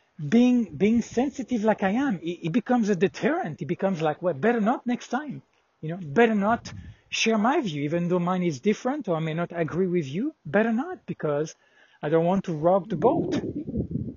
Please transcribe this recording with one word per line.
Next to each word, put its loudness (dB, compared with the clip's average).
being, 4
being 4
sensitive -2
like 2
I 2
am, 0
it, -6
it -2
becomes 2
a 2
deterrent. 0
It -6
becomes -2
like, -2
"Well, 0
better 2
not 0
next -4
time," -6
you -6
know, -8
better 4
not 0
share 2
my 2
view, -2
even 0
though 2
mine 0
is 0
different -2
or 0
I -2
may -2
not -4
agree 0
with 0
you, -4
better 2
not, -4
because -4
I -4
don't 4
want 2
to -4
rock 2
the -4
boat. 2